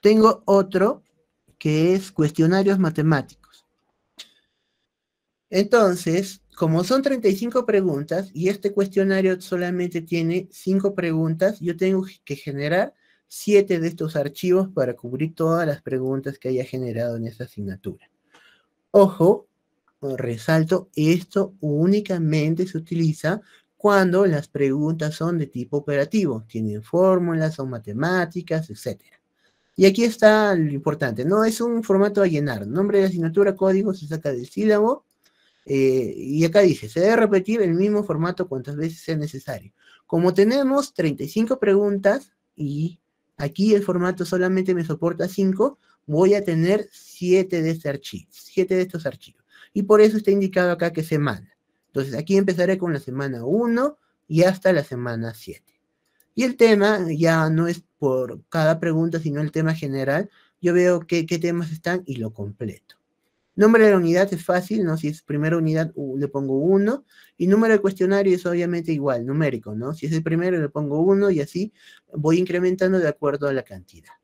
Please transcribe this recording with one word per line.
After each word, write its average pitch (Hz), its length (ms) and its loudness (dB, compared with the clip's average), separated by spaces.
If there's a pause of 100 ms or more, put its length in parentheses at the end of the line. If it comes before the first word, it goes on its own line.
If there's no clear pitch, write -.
tengo 220 460 4
otro 196 560 2 (560)
que 160 360 2
es 190 160 -4
cuestionarios 180 680 2
matemáticos. 156 880 -2 (1800)
Entonces, 190 920 2 (160)
como 165 260 0
son 262 200 0
treinta 254 260 0
y 196 80 2
cinco 240 300 -4
preguntas 185 640 -2
y 170 160 -2
este 202 240 -4
cuestionario 190 680 0
solamente 180 600 -4
tiene 170 500 -4
cinco 196 440 -2
preguntas, 165 680 -2
yo 170 160 -4
tengo 190 300 0 (180)
que 139 120 -10
generar 151 580 -4 (340)
siete 196 500 2
de 165 100 -2
estos 165 280 -6
archivos 180 540 0
para 127 240 -2
cubrir 135 400 -8
todas 165 320 0
las 143 160 -4
preguntas 135 560 -6
que 127 100 -8
haya 131 160 -2
generado 120 520 -6
en 113 100 -8
esa 113 180 -12
asignatura. 98 680 -12 (840)
Ojo, 190 540 4 (540)
resalto, 139 960 -2
esto 180 640 0
únicamente 165 1040 0
se 175 120 -8
utiliza 165 640 -2 (360)
cuando 196 500 4
las 151 220 -2
preguntas 151 680 -2
son 170 240 -4
de 147 100 -4
tipo 127 300 -8
operativo, 143 680 -2
tienen 107 340 -6
fórmulas, 170 760 0
son 135 140 -8
matemáticas, 160 1000 -4
etcétera. - 500 -12 (540)
Y 190 120 4
aquí 196 180 4
está 214 500 4
lo 160 160 0
importante, 135 540 -4
no 202 200 2
es 220 160 -2
un 233 220 -2
formato 202 400 2
a 190 40 4
llenar, 143 400 -2
nombre 196 340 0
de 190 60 4
asignatura, 185 500 0
código, 190 360 0
se 180 140 -10
saca 156 240 -6
del 127 160 -6
sílabo, 214 580 0 (600)
eh, 131 520 0
y 147 280 -2
acá 170 160 4
dice, 170 280 2
"Se 165 120 -4
debe 214 160 4
repetir 214 460 2
el 170 120 0
mismo 208 300 0
formato 175 440 -4
cuantas 139 280 -10
veces 160 240 -8
sea 160 160 -6
necesario". 135 560 -10 (340)
Como 175 280 2
tenemos 269 600 2
treinta 160 300 -2
y 151 40 -10
cinco 226 300 -2
preguntas, 202 760 0 (220)
y 156 460 -6 (360)
aquí 185 380 0
el 202 80 2
formato 185 420 -2
solamente 185 500 0
me 170 100 -2
soporta 165 440 -4
cinco, 196 500 0 (280)
voy 180 280 4
a 202 100 -2
tener 180 480 0
siete 180 720 -2
de 160 80 0
este 160 180 -6
archivo, - 420 -10
siete - 460 -4
de 185 60 2
estos 175 240 -8
archivos. - 360 -14 (300)
Y 202 120 -2
por 208 160 6
eso 214 180 6
está 208 120 0
indicado 190 400 2
acá 170 220 -2
que 160 100 -6
semana. 143 460 -4 (380)
Entonces, 135 280 -4
aquí 165 220 0
empezaré 185 420 0
con 175 140 -4
la 139 80 -4
semana 131 440 -8
uno 233 540 0 (280)
y 160 160 2
hasta 185 300 2
la 151 100 2
semana 117 520 -8
siete. - 460 -20 (540)
Y 240 100 0
el 247 120 -2
tema 208 540 4
ya 160 400 2
no 165 180 2
es 175 160 -6 (140)
por 131 500 -2
cada 160 320 2
pregunta, 165 400 0
sino 151 220 -4
el 151 100 -4
tema 160 220 0
general. 143 560 -4 (320)
Yo 175 100 2
veo 180 340 4
qué, 170 200 -2
qué 170 120 -4
temas 170 320 -4
están 175 360 -4
y 135 100 -8
lo 110 160 -8
completo. 107 640 -12 (580)
Nombre 220 300 6
de 208 60 8
la 190 80 4
unidad 180 340 2
es 165 100 -6
fácil, 185 420 -2
¿no? 160 120 -2
Si 160 120 -6
es 156 140 -8
primera 156 360 -2
unidad, 160 360 -2
u-, 135 220 -8
le 139 120 -4
pongo 139 280 -4
uno. 196 480 0 (320)
Y 170 100 -2
número 214 280 4
de 202 60 4
cuestionario 190 540 2
es 180 120 -4
obviamente 175 460 -2
igual, 135 340 -2
numérico, 131 480 -2
¿no? 123 180 -6
Si 156 140 -10
es 156 60 -4
el 160 100 -2
primero, 170 360 -2
le 147 120 -2
pongo 151 320 -4
uno 196 280 2
y 175 100 0
así 180 300 -6 (440)
voy 156 240 2
incrementando 185 600 0
de 165 100 0
acuerdo 143 400 -2
a 139 40 -2
la 131 100 -4
cantidad. 90 500 -20 (120)